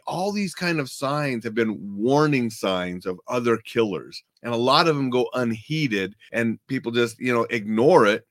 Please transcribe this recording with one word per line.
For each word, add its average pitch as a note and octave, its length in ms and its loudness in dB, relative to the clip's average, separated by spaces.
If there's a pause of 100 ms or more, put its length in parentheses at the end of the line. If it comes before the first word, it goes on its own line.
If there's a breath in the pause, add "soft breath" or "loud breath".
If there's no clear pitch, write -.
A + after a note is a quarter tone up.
all F#3 240 -4
these G3+ 240 -4
kind E3+ 240 -2
of C3 100 -6
signs C#3 540 -4
have A2+ 100 -6
been A2 240 0 (180)
warning C3 540 2
signs F2+ 560 -4
of F2+ 220 -6
other A#2+ 300 0
killers. F#2 640 -4 (200)
And A#2+ 80 -6
a A#2 60 -2
lot C#3 300 4
of D3+ 80 2
them C3 160 -2
go B2 240 0
unheeded A2+ 800 -2 (160 loud breath)
and A2+ 340 -2
people B2+ 260 -6
just, A#2 280 0
you B2 120 -2
know, A#2 200 2
ignore A2+ 560 4
it. A2 240 2